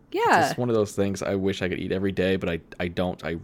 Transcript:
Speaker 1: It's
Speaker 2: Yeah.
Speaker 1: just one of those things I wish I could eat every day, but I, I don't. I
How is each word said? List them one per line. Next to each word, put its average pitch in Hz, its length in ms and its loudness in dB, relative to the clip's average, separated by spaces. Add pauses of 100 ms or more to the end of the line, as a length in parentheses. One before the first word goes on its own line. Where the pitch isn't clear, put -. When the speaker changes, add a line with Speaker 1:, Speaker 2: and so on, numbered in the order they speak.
(100)
Speaker 1:
It's 415 160 0
Speaker 2:
Yeah. 196 140 6
Speaker 1:
just 143 180 2
one 123 100 0
of 117 60 2
those 104 220 2
things 98 260 0
I 98 120 -2
wish 95 280 0
I 92 60 0
could 87 100 -2
eat 92 140 -4
every 95 200 0
day, 95 240 2
but 90 120 -2
I, 85 120 -2 (200)
I 90 80 -2
don't. 90 360 -2
I 82 180 -4